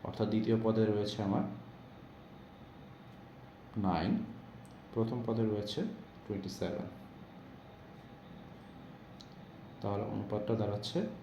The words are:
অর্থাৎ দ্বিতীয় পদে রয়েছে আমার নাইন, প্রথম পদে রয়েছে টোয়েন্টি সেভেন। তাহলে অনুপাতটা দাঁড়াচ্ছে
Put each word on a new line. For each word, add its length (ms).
অর্থাৎ 260
দ্বিতীয় 340
পদে 220
রয়েছে 380
আমার 200
নাইন, 400
প্রথম 320
পদে 200
রয়েছে 360
টোয়েন্টি 220
সেভেন। 380
তাহলে 220
অনুপাতটা 520
দাঁড়াচ্ছে 440